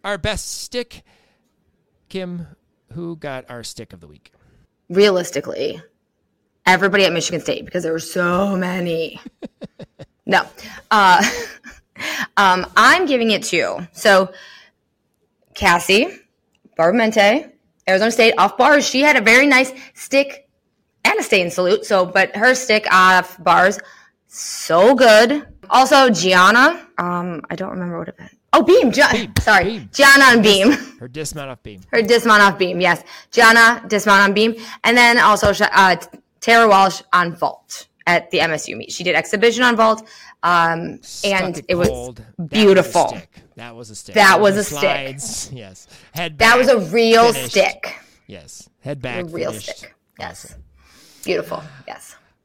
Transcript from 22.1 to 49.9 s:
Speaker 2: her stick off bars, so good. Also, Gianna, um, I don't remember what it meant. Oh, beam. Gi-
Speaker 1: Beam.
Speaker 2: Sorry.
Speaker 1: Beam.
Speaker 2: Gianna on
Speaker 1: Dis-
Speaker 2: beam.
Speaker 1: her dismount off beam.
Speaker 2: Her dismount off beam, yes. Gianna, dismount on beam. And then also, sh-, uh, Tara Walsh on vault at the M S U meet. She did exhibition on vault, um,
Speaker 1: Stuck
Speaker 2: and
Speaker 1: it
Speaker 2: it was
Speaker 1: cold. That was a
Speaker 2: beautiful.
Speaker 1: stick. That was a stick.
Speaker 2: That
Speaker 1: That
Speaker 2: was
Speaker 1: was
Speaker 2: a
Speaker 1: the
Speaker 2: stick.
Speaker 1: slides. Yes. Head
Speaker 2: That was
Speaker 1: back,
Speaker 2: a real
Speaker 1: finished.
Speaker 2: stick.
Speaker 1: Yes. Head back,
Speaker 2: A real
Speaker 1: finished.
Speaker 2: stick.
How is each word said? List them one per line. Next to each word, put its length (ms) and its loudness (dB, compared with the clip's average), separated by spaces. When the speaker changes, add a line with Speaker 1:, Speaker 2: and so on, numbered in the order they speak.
Speaker 2:
her 180 2
stick 380 -2
off 500 2
bars, 360 2
so 680 0
good. 520 4
Also, 400 4
Gianna, 760 2
um, 520 -8
I 60 -8
don't 140 -10
remember 280 -10
what 100 -12
it 100 -20
meant. 180 -20
Oh, 100 4
beam. 300 4
Gi- 100 2
Speaker 1:
Beam. 280 -6
Speaker 2:
Sorry. 240 2
Speaker 1:
Beam. 280 -8
Speaker 2:
Gianna 320 6
on 180 6
Speaker 1:
Dis- 360 4
Speaker 2:
beam. 200 -18
Speaker 1:
her 100 -18
dismount 420 -14
off 120 -20
beam. 180 -20
Speaker 2:
Her 100 0
dismount 400 2
off 160 2
beam, 220 -4
yes. 220 0
Gianna, 580 4
dismount 340 2
on 120 2
beam. 200 0
And 120 2
then 220 4
also, 340 2
sh-, 100 -2
uh, 340 2
Tara 280 4
Walsh 340 2
on 220 0
vault 520 -10
at 240 0
the 100 -2
M 120 0
S 160 -8
U 80 -12
meet. 140 -16
She 140 -12
did 100 -2
exhibition 480 -2
on 140 2
vault, 320 0
um, 600 -2
Speaker 1:
Stuck 400 -6
Speaker 2:
and 160 -8
Speaker 1:
it 100 -16
Speaker 2:
it 60 -2
was 140 -2
Speaker 1:
cold. 280 -10
That 80 -20
was 80 -10
a 20 -16
Speaker 2:
beautiful. 440 2
Speaker 1:
stick. 220 -14
That 200 -20
was 140 -20
a 40 -20
stick. 200 -20
Speaker 2:
That 220 4
Speaker 1:
That 40 0
Speaker 2:
was 160 2
Speaker 1:
was 120 -6
Speaker 2:
a 20 -12
Speaker 1:
the 80 -10
Speaker 2:
stick. 20 -8
Speaker 1:
slides. 320 -12
Yes. 340 -20
Head 260 -10
Speaker 2:
That 180 4
was 120 0
Speaker 1:
back, 80 2
Speaker 2:
a 40 -2
real 540 2
Speaker 1:
finished. 160 -10
Speaker 2:
stick. 460 -4
Speaker 1:
Yes. 440 -20
Head 220 -14
back, 220 -10
Speaker 2:
A 20 -12
real 240 -10
Speaker 1:
finished. 260 -14
Speaker 2:
stick. 180 -20